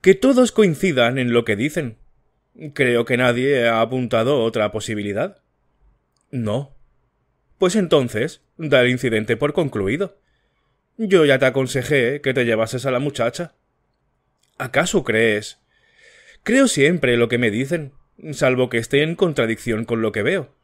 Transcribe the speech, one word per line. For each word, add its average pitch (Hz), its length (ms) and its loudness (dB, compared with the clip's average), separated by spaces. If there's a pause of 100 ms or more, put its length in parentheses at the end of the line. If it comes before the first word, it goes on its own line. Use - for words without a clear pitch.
«Que 190 140 6
todos 254 360 2
coincidan 143 680 2
en 123 140 -2
lo 117 120 2
que 110 100 -2
dicen. 127 440 -6 (760)
Creo 120 300 2
que 123 120 0
nadie 123 520 2
ha 113 120 2
apuntado 123 600 0
otra 110 300 0
posibilidad». 104 680 -6 (920)
«No». 123 420 -6 (840)
«Pues 185 160 2
entonces, 151 680 0 (160)
da 143 260 2
el 123 80 4
incidente 113 460 0
por 147 160 -2
concluido. 139 680 -4 (760)
Yo 190 280 4
ya 135 160 4
te 131 60 2
aconsejé 131 760 -2
que 135 120 -4
te 127 120 0
llevases 113 420 -2
a 131 60 -2
la 123 80 -2
muchacha». 143 560 -6 (1000)
«¿Acaso 160 440 -2
crees?» 110 560 0 (840)
«Creo 254 240 4
siempre 139 480 2
lo 117 120 2
que 120 80 -2
me 117 140 0
dicen, 139 440 -6 (360)
salvo 127 380 0
que 113 100 -2
esté 139 240 0
en 160 140 -4
contradicción 117 680 -2
con 113 160 -2
lo 107 100 -2
que 104 100 -4
veo. 147 420 -4